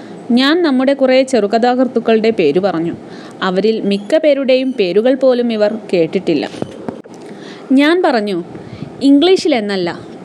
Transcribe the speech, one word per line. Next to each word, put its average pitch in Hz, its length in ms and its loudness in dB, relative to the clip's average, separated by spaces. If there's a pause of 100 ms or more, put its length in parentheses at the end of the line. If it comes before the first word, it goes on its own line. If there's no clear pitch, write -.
(300)
ഞാൻ 277 320 2
നമ്മുടെ 269 320 2
കുറേ 262 280 4
ചെറുകഥാകൃത്തുക്കളുടെ 233 1080 2
പേര് 180 300 2
പറഞ്ഞു. 170 340 -2 (480)
അവരിൽ 190 380 0
മിക്ക 202 380 0
പേരുടെയും 262 540 2
പേരുകൾ 208 420 2
പോലും 247 380 2
ഇവർ 214 340 0
കേട്ടിട്ടില്ല. 165 580 0 (1300)
ഞാൻ 302 300 4
പറഞ്ഞു, 208 420 0 (580)
"ഇംഗ്ലീഷിലെന്നല്ല, 277 880 2 (360)